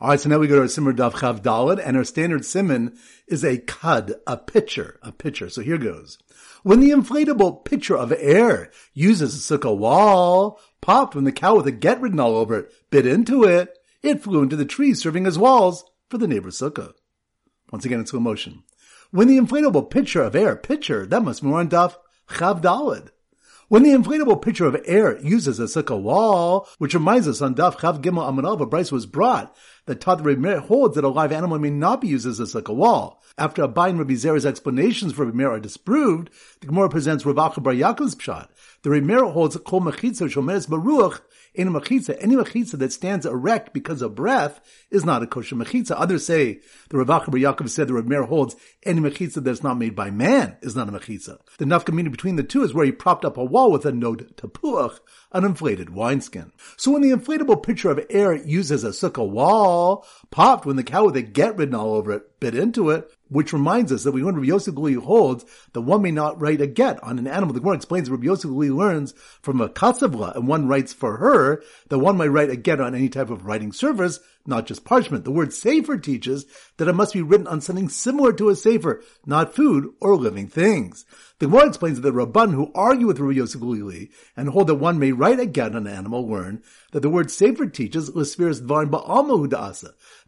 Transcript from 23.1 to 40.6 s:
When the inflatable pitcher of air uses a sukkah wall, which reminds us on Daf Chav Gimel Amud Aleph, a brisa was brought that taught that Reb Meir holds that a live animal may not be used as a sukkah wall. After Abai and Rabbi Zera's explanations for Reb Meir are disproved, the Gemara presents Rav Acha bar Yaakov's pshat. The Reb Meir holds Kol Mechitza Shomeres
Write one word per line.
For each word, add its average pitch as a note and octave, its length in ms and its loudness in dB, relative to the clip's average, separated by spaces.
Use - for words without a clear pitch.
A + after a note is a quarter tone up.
When A3 160 8
the D4 80 8
inflatable C4+ 500 4
pitcher F3+ 260 0
of C3+ 200 0
air F3 340 2
uses C#3+ 380 0
a A#2 60 -4
sukkah A2+ 360 -4
wall, F3+ 680 2
which D3+ 160 -2
reminds F3+ 320 2
us C#3+ 160 -4
on C3 140 -2
Daf E3+ 220 2
Chav D#3+ 220 -2
Gimel E3 260 -2
Amud C3+ 200 -2
Aleph, G3 140 -2
a C#3 60 -2
brisa D#3 260 -4
was A#2+ 140 -4
brought D#3+ 480 -2
that C3 160 -8
taught F#3 180 0
that D3+ 60 -8
Reb C#3+ 140 2
Meir E3+ 220 -2
holds B3 340 2
that D3 100 0
a C#3 40 2
live D3 240 0
animal D#3+ 260 -4
may D3 120 -2
not E3+ 300 0
be B3 80 -4
used B2 180 -2
as A#2 140 -6
a A#2 40 -6
sukkah G#2+ 300 -8
wall. D3 480 0
After D#3 300 -2
Abai E3+ 240 0
and F3 80 -2
Rabbi C3+ 160 -2
Zera's D3+ 320 0
explanations C#3+ 640 -2
for C#3 120 -4
Reb A#2 100 -4
Meir C3+ 160 -2
are A2 100 -4
disproved, F3 720 -2
the D#3+ 60 -20
Gemara F3 220 2
presents D3 380 -2
Rav C#3+ 100 0
Acha D3+ 260 0
bar B2+ 120 0
Yaakov's G3+ 400 0
pshat. - 340 -12
The D3 80 -2
Reb C#3+ 140 2
Meir A#3 200 2
holds D#3+ 320 0
Kol F#3 240 -2
Mechitza F3 500 -4
Shomeres D3+ 380 -4